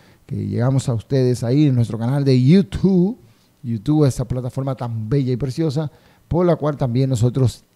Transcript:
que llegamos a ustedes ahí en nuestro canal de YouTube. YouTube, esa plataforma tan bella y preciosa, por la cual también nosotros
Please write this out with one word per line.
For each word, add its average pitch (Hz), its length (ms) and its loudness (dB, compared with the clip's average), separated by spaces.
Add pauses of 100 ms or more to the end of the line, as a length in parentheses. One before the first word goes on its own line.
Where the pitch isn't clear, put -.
(240)
que - 120 -8
llegamos 110 520 -2
a 127 60 0
ustedes 123 500 0
ahí 139 220 2
en 135 80 2
nuestro 113 240 0
canal 135 260 -2
de 131 180 4
YouTube. 185 760 2 (440)
YouTube, 135 440 0
esa 123 200 -2
plataforma 127 480 -6
tan 113 360 -6
bella 135 220 0
y 127 40 -2
preciosa, 147 540 -4 (380)
por 175 180 0
la 165 100 2
cual 147 200 -2
también 131 340 0
nosotros 123 540 0 (120)